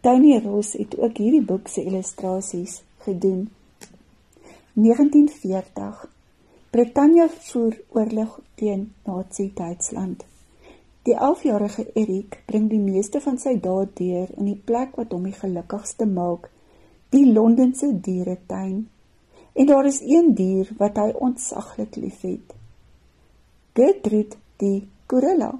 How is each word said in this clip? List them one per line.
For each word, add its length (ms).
Tony 400
Ross 320
het 240
ook 240
hierdie 240
boek 240
se 160
illustrasies 920
gedoen. 400
Negentien 560
veertig. 760
Brittanje 560
voer 480
oorlog 460
teen 320
Nazi-Duitsland. 1200
Die 80
elfjarige 800
Erik 560
bring 220
die 100
meeste 400
van 160
sy 240
dae 320
deur 460
in 100
die 80
plek 400
wat 160
hom 160
die 80
gelukkigste 720
maak, 400
die 160
Londense 640
dieretuin. 920
En 160
daar 160
is 160
een 320
dier 460
wat 180
hy 160
ontsaglik 880
liefhet. 540
Gertrude 640
die 240
gorilla. 520